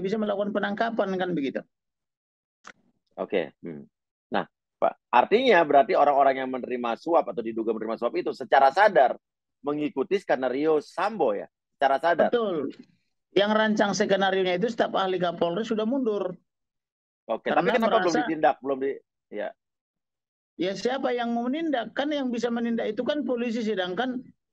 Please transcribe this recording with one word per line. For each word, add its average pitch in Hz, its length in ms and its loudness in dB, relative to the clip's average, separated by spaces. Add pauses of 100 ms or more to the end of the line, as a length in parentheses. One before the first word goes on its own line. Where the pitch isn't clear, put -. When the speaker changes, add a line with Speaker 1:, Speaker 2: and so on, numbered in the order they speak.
Speaker 1:
bisa 196 180 -4
melakukan 208 320 -4
penangkapan, 208 640 -2
kan 180 160 -2
begitu? 139 320 -4 (1500)
Speaker 2:
Oke. 87 480 -4
Hmm. 73 240 -14 (400)
Nah, 98 160 -4 (320)
Pak, - 320 -4
artinya 190 560 4
berarti 143 320 4
orang-orang 135 480 4
yang 127 80 -6
menerima 120 480 -6
suap 156 320 0
atau 117 80 -6
diduga 113 320 0
menerima 110 240 -4
suap 117 240 0
itu 143 160 -4
secara 135 400 6
sadar 180 400 6 (480)
mengikuti 147 560 -2
skenario 143 640 0
Sambo, 175 480 -2
ya? 98 160 -6 (320)
Secara 135 160 4
sadar. 165 320 2
Speaker 1:
Betul. 196 480 -2 (560)
Yang 202 240 2
rancang 214 400 2
skenarionya 190 640 0
itu 233 80 -2
staf 226 240 -2
ahli 190 240 -2
Kapolri 170 480 -2
sudah 220 240 -2
mundur. 214 480 -2 (880)
Speaker 2:
Oke, 113 240 -6
Speaker 1:
Karena 156 160 2
Speaker 2:
tapi - 40 0 (120)
kenapa 220 160 2
belum 180 160 2
Speaker 1:
merasa 160 160 0
Speaker 2:
ditindak? 156 320 0
Belum 135 220 -4
di, 135 100 -2 (400)
ya. 104 160 -8 (1120)
Speaker 1:
Ya, 180 160 -4
siapa 254 400 -4
yang 233 160 -4
mau 233 160 -4
menindak? 269 480 -4
Kan 294 160 -2
yang 277 160 -4
bisa 240 240 -2
menindak 233 400 -2
itu 214 80 -6
kan 285 240 -2
polisi, 240 400 -2
sedangkan 208 560 -4 (320)